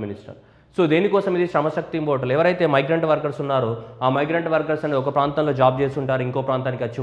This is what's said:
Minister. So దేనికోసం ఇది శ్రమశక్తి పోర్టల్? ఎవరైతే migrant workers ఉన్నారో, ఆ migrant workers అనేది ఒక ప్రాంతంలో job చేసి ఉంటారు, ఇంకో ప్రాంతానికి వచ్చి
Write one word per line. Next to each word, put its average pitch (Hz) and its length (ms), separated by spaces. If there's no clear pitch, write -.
Minister. - 320
So 190 140
దేనికోసం 190 460
ఇది 175 160
శ్రమశక్తి 156 560
పోర్టల్? 131 240
ఎవరైతే 175 320
migrant 156 380
workers 147 320
ఉన్నారో, 131 260
ఆ 131 140
migrant 160 320
workers 156 360
అనేది 147 160
ఒక 135 140
ప్రాంతంలో 147 460
job 131 220
చేసి 135 200
ఉంటారు, 131 240
ఇంకో 127 220
ప్రాంతానికి 127 380
వచ్చి 117 160